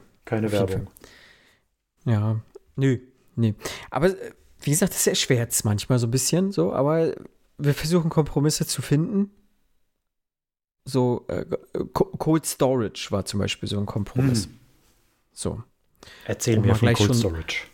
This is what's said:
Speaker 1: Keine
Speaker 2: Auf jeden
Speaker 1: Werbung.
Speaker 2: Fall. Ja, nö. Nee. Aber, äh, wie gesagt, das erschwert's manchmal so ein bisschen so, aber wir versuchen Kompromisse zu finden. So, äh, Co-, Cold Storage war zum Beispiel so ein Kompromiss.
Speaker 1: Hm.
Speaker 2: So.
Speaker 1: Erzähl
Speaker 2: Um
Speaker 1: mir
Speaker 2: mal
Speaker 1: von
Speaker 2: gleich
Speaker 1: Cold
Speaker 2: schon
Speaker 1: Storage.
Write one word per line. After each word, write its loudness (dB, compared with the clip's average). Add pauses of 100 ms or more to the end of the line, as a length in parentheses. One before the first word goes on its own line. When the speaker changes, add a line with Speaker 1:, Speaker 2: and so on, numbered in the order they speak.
(240)
Speaker 1:
Keine -2
Speaker 2:
Auf 0
jeden 2
Speaker 1:
Werbung. -4 (1200)
Speaker 2:
Fall. 0
Ja, 0 (360)
nö. 2 (380)
Nee. 2 (360)
Aber, 2
äh, -4 (280)
wie -2
gesagt, 2
das 0
erschwert's 0
manchmal 0
so 0
ein -2
bisschen 0
so, 0
aber 2 (440)
wir 2
versuchen 0
Kompromisse 0
zu -6
finden. 0 (1500)
So, 0
äh, -4 (480)
Co-, 2 (120)
Cold 0
Storage -2
war -2
zum -4
Beispiel -4
so -4
ein -2
Kompromiss. 0
Speaker 1:
Hm. -20 (760)
Speaker 2:
So. -8 (640)
Speaker 1:
Erzähl 0
Speaker 2:
Um 2
Speaker 1:
mir 4
Speaker 2:
mal 6
Speaker 1:
von 2
Speaker 2:
gleich 4
Speaker 1:
Cold 4
Speaker 2:
schon 4
Speaker 1:
Storage. -2 (180)